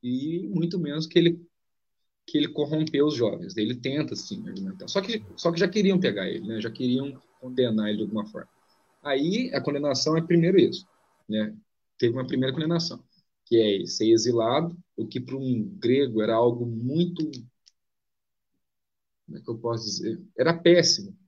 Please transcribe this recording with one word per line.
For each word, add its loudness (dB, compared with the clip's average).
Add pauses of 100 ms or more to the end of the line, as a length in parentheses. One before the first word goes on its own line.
e -4
muito -2
menos -4
que 2
ele, 4 (840)
que -2
ele 0
corrompeu 0
os 0
jovens. -2
Ele -2
tenta, -4
sim, -12
argumentar. -10
Só -2
que, -6 (120)
só 0
que -4
já 2
queriam 2
pegar -2
ele, -8
né? -6
Já -4
queriam -2 (220)
condenar 0
ele -2
de -4
alguma -4
forma. -14 (520)
Aí, 0
a 0
condenação 0
é 4
primeiro 6
isso, 2 (420)
né? -2 (420)
Teve 2
uma -4
primeira -2
condenação, -2 (420)
que 4
é 6
ele -2
ser 0
exilado, 2 (180)
o -4
que -6
para -8
um 0 (140)
grego 2
era 2
algo 2
muito... -2 (2000)
Como -16
é -14
que -14
eu -6
posso -4
dizer? -6 (160)
Era 2
péssimo. 4 (100)